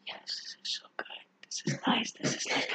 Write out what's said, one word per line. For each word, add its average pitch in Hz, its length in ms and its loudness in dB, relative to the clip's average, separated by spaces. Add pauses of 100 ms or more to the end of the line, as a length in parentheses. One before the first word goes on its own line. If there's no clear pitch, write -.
Yeah, - 80 -6 (100)
this - 380 -6
is - 180 -2
so - 40 -20 (120)
good. - 80 -2 (400)
This - 200 -8
is 143 200 2
nice. - 280 4
This - 220 0
is - 120 -2
nice. - 280 2